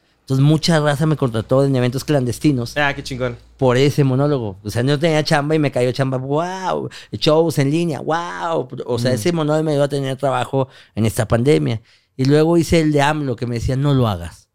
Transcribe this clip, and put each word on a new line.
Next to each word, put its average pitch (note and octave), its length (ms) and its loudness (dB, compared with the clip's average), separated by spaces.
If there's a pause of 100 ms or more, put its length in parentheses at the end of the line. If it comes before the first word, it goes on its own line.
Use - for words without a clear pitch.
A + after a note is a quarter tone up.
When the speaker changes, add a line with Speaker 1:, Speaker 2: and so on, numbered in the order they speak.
(220)
Speaker 1:
Entonces, C3+ 220 2
mucha D#3 360 4
raza D3 240 0
me D#3 120 0
contrató C3 480 0
en C#3 100 2
eventos B2 300 -2
clandestinos C3 720 0
Speaker 2:
Ah, C#3+ 180 0
qué C3+ 80 -12
chingón. B2 340 -6 (200)
Speaker 1:
por B2 200 2
ese C#3+ 280 2
monólogo. C3 580 0
O G#2+ 80 -10
sea, A#2 140 -4
no C#3+ 140 0
tenía D#3 260 0
chamba D3+ 320 0
y - 20 2
me C#3+ 140 0
cayó B2+ 180 0
chamba. C3 260 -2
¡Guau! D3+ 720 -4 (240)
Shows D#3+ 460 2
en C3+ 140 2
línea. E3 260 -2
¡Guau! E3 680 -4 (180)
O B2 140 -2
sea, B2 100 0
Speaker 3:
Mm. B2+ 40 2
Speaker 1:
ese D3 180 -2
monólogo D#3 320 0
me D#3 80 0
ayudó C#3+ 120 2
a C#3+ 40 0
tener C3+ 280 -4
trabajo C3 520 -2 (260)
en G#2+ 120 0
esta A2 200 -2
pandemia. C3+ 560 2 (340)
Y C3 100 -2
luego D#3 300 4
hice E3+ 240 2
el D#3 120 2
de C#3+ 100 4
amlo, C#3+ 320 0
que A#2+ 120 -8
me A#2+ 100 -4
decía, B2 200 -2
"No C#3+ 180 2
lo B2+ 120 2
hagas. E2+ 480 -6